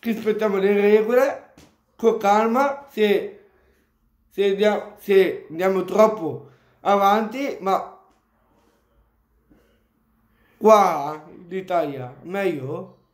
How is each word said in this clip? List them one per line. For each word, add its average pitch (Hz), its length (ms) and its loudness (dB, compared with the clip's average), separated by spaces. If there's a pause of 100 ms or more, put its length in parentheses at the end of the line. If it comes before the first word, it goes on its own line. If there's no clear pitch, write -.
rispettiamo 214 560 -2
le 196 160 2
regole, 214 800 2 (420)
con 226 220 0
calma, 226 720 0
se, - 640 -2 (800)
se 196 240 -2
dia-, 202 420 -2
se 190 540 2
andiamo 180 340 -2
troppo 185 680 0 (300)
avanti, 208 800 0
ma - 400 -4 (2500)
qua 160 720 2
in 175 220 -20
Italia 151 720 -6
meglio 175 760 -8 (160)